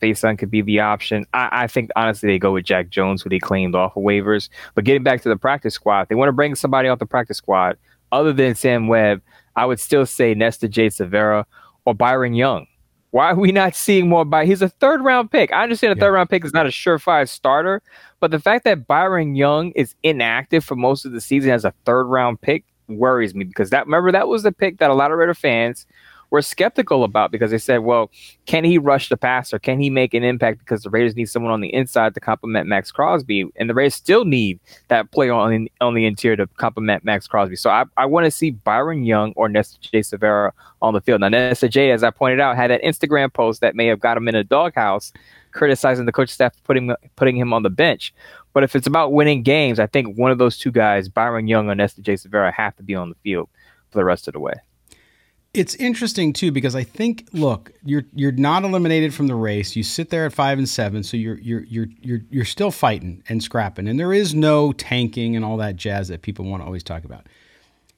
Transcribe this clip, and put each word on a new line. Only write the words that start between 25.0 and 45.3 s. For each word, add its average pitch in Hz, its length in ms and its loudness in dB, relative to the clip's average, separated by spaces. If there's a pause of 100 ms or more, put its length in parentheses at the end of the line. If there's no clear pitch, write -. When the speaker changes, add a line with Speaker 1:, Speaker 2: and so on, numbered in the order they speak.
Speaker 1:
of 160 60 -2
Raider 170 160 2
fans 120 520 -2 (460)
were 147 100 4
skeptical 180 600 0
about 104 280 2
because 110 200 0
they 113 80 0
said, 123 180 0
"Well, 113 320 2 (380)
can 160 180 0
he 175 140 6
rush 139 280 2
the 127 80 0
passer? 127 440 -2
Can 131 200 -2
he 143 100 0
make 131 260 0
an 120 80 0
impact?" 120 360 0
Because 110 240 -6
the 101 60 -12
Raiders 113 260 0
need 117 140 -4
someone 117 240 -2
on 110 80 -2
the 95 120 -8
inside 117 420 0
to - 40 -10
complement 110 480 -4
Max 98 240 -2
Crosby, 131 540 -2 (100)
and 117 140 -4
the 117 40 -2
Raiders 135 220 2
still 214 300 2
need 113 340 0 (300)
that 110 220 0
player 131 200 2
on, 113 360 0 (120)
on 120 140 0
the 113 120 2
interior 107 320 0
to 101 100 0 (100)
complement 107 480 -2
Max 104 220 -2
Crosby. 98 280 -2
So 117 140 -2
I, 113 160 2 (120)
I 131 80 2
wanna 156 260 2
see 160 200 -2
Byron 123 540 -2
Young 107 320 2
or 110 100 2
Nesta 104 320 -2
J. - 220 -2
Severa 104 500 0 (300)
on 117 120 2
the 98 80 0
field. 110 200 2
Now, 98 80 2
Nesta 123 400 0
J, 135 220 4
as 113 120 2
I 117 60 4
pointed 127 320 0
out, 131 160 0
had 123 140 2
that 120 120 2
Instagram 147 480 0
post 113 300 -2
that 113 140 2
may 117 100 0
have 110 160 2
got 117 160 0
him 113 100 -4
in 113 80 0
a 107 80 0
doghouse, 120 720 0 (380)